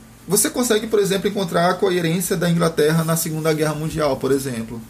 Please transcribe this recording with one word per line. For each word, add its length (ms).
você 200
consegue, 380
por 140
exemplo, 280
encontrar 420
a 40
coerência 600
da 120
Inglaterra 540
na 140
Segunda 360
Guerra 220
Mundial, 440
por 120
exemplo. 600